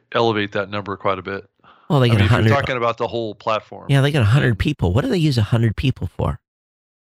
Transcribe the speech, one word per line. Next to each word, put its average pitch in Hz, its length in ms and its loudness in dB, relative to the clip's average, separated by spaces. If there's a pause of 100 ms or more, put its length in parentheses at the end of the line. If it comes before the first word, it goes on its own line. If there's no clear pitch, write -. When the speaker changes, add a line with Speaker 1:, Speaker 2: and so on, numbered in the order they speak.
(100)
Speaker 1:
elevate 107 400 0
that 101 180 -4
number 101 280 -8
quite 95 240 -2
a - 20 -14
bit. 98 260 -8 (400)
Speaker 2:
Well, 143 120 2
they 123 60 4
Speaker 1:
I - 20 2
Speaker 2:
got 117 80 4
Speaker 1:
mean, 98 80 4
if 92 80 2
you're 92 80 4
Speaker 2:
a - 20 2
hundred 113 120 4
Speaker 1:
talking 135 220 -2
about 117 220 -2
the 117 80 -2
whole 113 300 -6
platform. 107 520 -6
Speaker 2:
Yeah, 139 120 4
they 139 100 2
got 143 120 2
a - 20 4
hundred 131 240 4
Speaker 1:
And 107 100 0
Speaker 2:
people. 117 340 -2
What 123 120 2
do 269 60 -4
they 214 80 0
use 151 200 2
a 107 60 2
hundred 113 320 0
people - 320 -4
for? - 320 -4 (800)